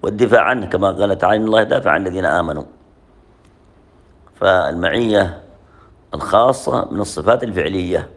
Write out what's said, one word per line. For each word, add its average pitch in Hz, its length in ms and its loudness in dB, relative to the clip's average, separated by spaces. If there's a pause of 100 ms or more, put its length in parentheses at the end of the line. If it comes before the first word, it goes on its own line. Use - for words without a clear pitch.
والدفاع 104 400 2
عنه، 110 240 -2
كما 98 240 0
قال 95 280 0
تعالى: 90 180 2
"إن 110 80 0
الله 110 160 2
يدافع 95 300 0
عن 98 160 0
الذين 92 180 -4
آمنوا". 78 400 -2 (1700)
فالمعية 90 1080 0 (720)
الخاصة 120 760 0
من 87 100 -4
الصفات 104 440 0
الفعلية 90 720 -2